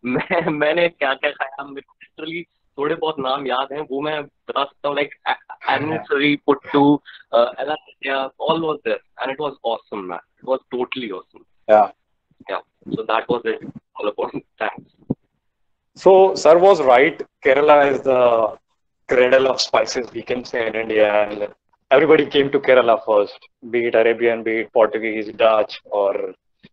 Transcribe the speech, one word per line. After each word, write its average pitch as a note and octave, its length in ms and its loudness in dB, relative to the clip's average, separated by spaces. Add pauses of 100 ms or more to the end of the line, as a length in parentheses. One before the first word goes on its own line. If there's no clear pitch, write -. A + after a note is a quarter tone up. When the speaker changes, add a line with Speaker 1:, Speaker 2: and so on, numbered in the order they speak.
Speaker 1:
मैं, D3 440 -4
मैंने D#3 400 0
क्या C#3 240 -4
क्या C#3+ 180 -4
खाया, C#3 320 -10
मेरे C#3 180 -14
को - 200 -20
literally E3 420 -14 (340)
थोड़े D3 180 -4
बहुत D#3+ 240 -4
नाम C3+ 280 -4
याद B2+ 260 -2
हैं, D3+ 180 -10
वो C3+ 100 -6
मैं D3+ 220 -6
बता - 400 -6
सकता - 260 -8
हूँ, C#3+ 80 -4
like, D3 140 -4 (180)
a-, - 420 -6
anniversary, D3 680 -2 (120)
puttu, C#3+ 500 2 (320)
uh, A#2+ 260 2
Ella, C#3+ 180 -6 (300)
yeah, C3+ 320 -4
all D#3+ 240 -2
was D3+ 240 -4
there, G#2+ 140 -2 (220)
and B2+ 100 -6
it C3+ 80 -8
was C#3+ 240 -6
awesome, A2 440 -8
man. F2 120 -10 (180)
It - 80 -20
was C3 140 -2 (120)
totally B2 400 -8
awesome. F#2 340 -18 (240)
Speaker 2:
Yeah. G#2+ 220 4 (580)
Speaker 1:
Yeah. F#2+ 100 -8 (360)
So A2 80 -8
that A2 260 -4
was A#2+ 160 -4
it, A2 160 -6 (340)
all - 120 -8
about. - 240 -8 (160)
<laughs> - 120 -20
Thanks. - 320 -10 (1040)
Speaker 2:
So, F#3+ 400 6
sir D#3+ 220 6
was F3+ 240 6
right. C3 400 4 (240)
Kerala C#3+ 460 4
is B2+ 100 -4
the A#2+ 560 2 (500)
cradle B2+ 400 4
of B2 140 0
spices, - 520 -2
we A#2 80 -10
can B2 240 -8
say, A#2 220 -4
in G#2+ 80 -6
India, A2 360 2 (120)
and G#2 240 -6 (440)
everybody D3 340 4
came C#3 260 0
to C#3 80 0
Kerala A#2+ 460 4
first, G#2 340 0 (320)
be A#2+ 160 -2
it A#2 80 -4
Arabian, A#2 480 0
be A2+ 160 -4
it G#2+ 140 -10
Portuguese, G#2+ 640 0
Dutch, A2 500 0
or G2 480 -4 (400)